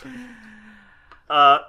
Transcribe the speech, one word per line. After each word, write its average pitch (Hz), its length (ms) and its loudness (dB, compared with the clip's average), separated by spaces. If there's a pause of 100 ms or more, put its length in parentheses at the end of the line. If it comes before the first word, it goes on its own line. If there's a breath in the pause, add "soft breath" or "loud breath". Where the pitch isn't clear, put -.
(1300 loud breath)
Uh, 143 400 2